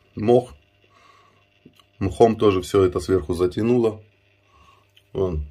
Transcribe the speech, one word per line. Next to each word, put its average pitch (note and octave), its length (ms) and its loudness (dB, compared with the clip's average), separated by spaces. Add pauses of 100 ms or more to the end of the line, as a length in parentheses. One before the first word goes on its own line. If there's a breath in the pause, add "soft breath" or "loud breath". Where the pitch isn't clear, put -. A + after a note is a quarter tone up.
(140)
мох. A#2+ 380 0 (1500 soft breath)
Мхом A2 380 2
тоже G2+ 240 2
всё F#2+ 240 0
это F2+ 160 -2
сверху F#2 340 -2
затянуло. G#2+ 680 0 (1120 soft breath)
Вон, F2 360 -4